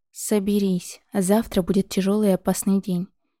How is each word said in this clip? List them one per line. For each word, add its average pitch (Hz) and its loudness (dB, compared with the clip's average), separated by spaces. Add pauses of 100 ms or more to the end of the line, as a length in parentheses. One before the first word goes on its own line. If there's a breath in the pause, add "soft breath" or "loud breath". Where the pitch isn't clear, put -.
(120)
"Соберись, 202 -2 (100)
завтра 202 0
будет 190 0
тяжелый 202 0
и 190 4
опасный 190 0
день. 180 -4 (320)